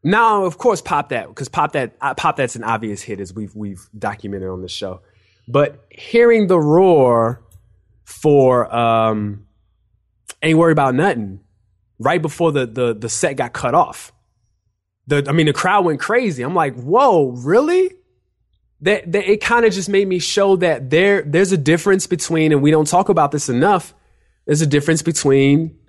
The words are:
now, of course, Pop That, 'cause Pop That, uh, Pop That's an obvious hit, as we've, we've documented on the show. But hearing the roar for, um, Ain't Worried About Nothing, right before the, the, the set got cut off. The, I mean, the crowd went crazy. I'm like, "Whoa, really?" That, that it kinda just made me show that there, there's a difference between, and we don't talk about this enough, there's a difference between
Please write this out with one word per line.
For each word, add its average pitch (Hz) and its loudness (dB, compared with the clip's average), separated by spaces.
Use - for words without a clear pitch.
now, 208 2
of 175 -6
course, 220 0
Pop 143 -4
That, 110 -6
'cause 131 -12
Pop 156 -2
That, 131 -6
uh, 135 -6
Pop - -2
That's 131 -4
an 110 -12
obvious 110 -6
hit, 101 -12
as 90 -12
we've, 104 -12
we've 101 -14
documented 101 -10
on 92 -10
the 90 -14
show. 92 -12
But 139 -2
hearing 233 2
the 180 4
roar 147 4
for, 131 2
um, 110 0
Ain't 160 2
Worried 165 4
About 139 2
Nothing, 120 -2
right 156 0
before 160 -2
the, 131 -2
the, 117 -4
the 110 -10
set 143 -4
got 127 -6
cut 127 -4
off. - -2
The, 143 0
I 143 -4
mean, 156 2
the 143 0
crowd 185 0
went 151 -2
crazy. 202 -2
I'm 151 -6
like, 143 0
"Whoa, 165 2
really?" 285 0
That, 175 -2
that 185 -2
it 208 0
kinda 233 2
just 185 -6
made 196 2
me 180 -2
show 196 0
that 151 -2
there, 185 2
there's 175 0
a 190 0
difference 165 0
between, 160 -2
and 143 2
we 147 4
don't 156 2
talk 185 0
about 160 2
this 143 -6
enough, 160 0
there's 151 0
a 156 0
difference 147 0
between 143 2